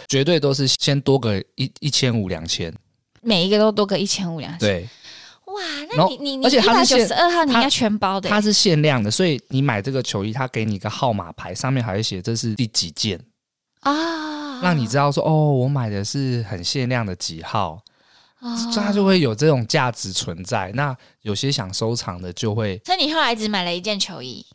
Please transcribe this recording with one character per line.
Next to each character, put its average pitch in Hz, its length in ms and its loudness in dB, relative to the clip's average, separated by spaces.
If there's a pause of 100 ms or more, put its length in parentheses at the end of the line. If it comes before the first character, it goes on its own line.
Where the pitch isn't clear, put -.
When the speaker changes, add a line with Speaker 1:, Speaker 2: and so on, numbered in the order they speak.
Speaker 1:
绝 135 160 2
对 170 120 4
都 139 160 4
是 135 140 2
先 139 320 2
多 135 180 4
个 110 240 0 (140)
一， 131 240 -4
一 147 100 -2
千 127 240 2
五、 107 140 0
两 85 180 -6
千。 85 280 -4 (480)
Speaker 2:
每 190 260 2
一 - 20 -2
个 208 80 4
都 214 140 4
多 208 140 0
个 196 120 0
一 185 80 0
千 180 300 -4
五、 156 60 -8
两 92 100 -10
千。 87 80 -12
Speaker 1:
对。 101 300 0 (560)
Speaker 2:
哇， 392 160 -8
那 302 240 -8
你， 403 100 -8
Speaker 1:
然 311 120 4
后， 254 120 -4
Speaker 2:
你， 277 180 -4
你 262 80 0
Speaker 1:
而 - 40 6
且 269 100 6
它 370 240 6
是 - 20 4
限， 254 120 4
Speaker 2:
一 240 40 6
百 208 60 4
九 - 0 -
十 - 60 -2
二 349 160 4
号 349 160 2
你 269 80 2
应 233 80 6
该 269 80 2
全 214 300 0
包 196 200 0
的 190 80 -4
欸。 - 40 -2
Speaker 1:
它， 208 60 4
它 214 40 4
是 208 100 2
限 180 300 4
量 139 220 4
的， 104 80 0
所 185 140 2
以 147 140 2 (100)
你 135 120 0
买 123 200 0
这 127 100 -6
个 135 100 -2
球 104 240 -4
衣， 110 80 -4
它 127 140 -4
给 117 180 -4
你 110 80 -2
一 95 60 -4
个 107 100 -6
号 120 240 0
码 92 200 -6
牌， 87 200 -12
上 131 180 -2
面 131 120 0
还 104 100 -2
会 101 80 0
写 104 200 -4
这 113 140 -2
是 113 200 -2
第 120 120 -2
几 - 240 -2
件。 98 280 -4 (640)
Speaker 2:
啊。 202 800 -4
Speaker 1:
让 180 140 2
你 123 120 0
知 113 100 0
道 143 140 4
说、 - 120 0
哦， 151 280 4
我 127 160 2
买 131 220 0
的 101 140 -2
是 127 400 -2
很 98 200 -8
限 127 260 -2
量 120 160 0
的 92 100 -4
几 82 280 -8
号。 90 360 -4 (600)
Speaker 2:
哦。 240 160 -8
Speaker 1:
所 233 260 -2
以 202 40 0
它 208 60 2
就 202 140 2
会 190 140 6
有 123 160 2
这 143 120 2
种 131 200 4
价 131 240 2
值 101 200 -8
存 90 320 -6
在。 95 300 -2
那 135 220 -2 (260)
有 104 140 -4
些 135 160 -2
想 95 200 -4
收 113 240 -2
藏 92 240 -8
的 90 140 -10
就 107 220 -2
会 104 300 -4
Speaker 2:
所 - 100 -2
以 339 100 0
你 302 80 -2
后 320 80 0
来 240 140 0
只 220 120 -4
买 202 160 -2
了 175 120 -4
一 180 40 -6
件 202 200 -4
球 160 240 -6
衣？ 127 200 -14 (120)